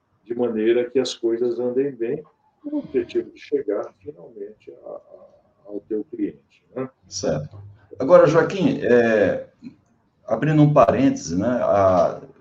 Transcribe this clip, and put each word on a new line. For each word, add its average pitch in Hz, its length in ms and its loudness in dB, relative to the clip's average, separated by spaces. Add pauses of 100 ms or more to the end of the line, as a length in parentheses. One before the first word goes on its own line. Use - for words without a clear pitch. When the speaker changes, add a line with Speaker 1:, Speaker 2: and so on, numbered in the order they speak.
(240)
Speaker 1:
de 120 100 -10
maneira 120 540 0
que 135 100 -2
as 120 160 -2
coisas 117 460 -2
andem 123 300 -2
bem 127 340 -8 (380)
com 294 140 -8
o - 20 -4
objetivo - 520 -6
de - 100 -20
chegar, - 580 -6
finalmente, 123 720 -20 (120)
a, 57 60 -18
a, - 380 -20 (380)
ao 104 140 -12
teu 107 240 -6
cliente, - 600 -10 (100)
né? 131 140 -8 (200)
Speaker 2:
Certo. - 500 -6 (400)
Agora, 165 280 6
Joaquim, - 540 0
é, 110 680 2 (800)
abrindo 147 360 2
um 147 100 6
parêntese, 123 640 2
né, 104 120 -2
a, 95 720 2 (200)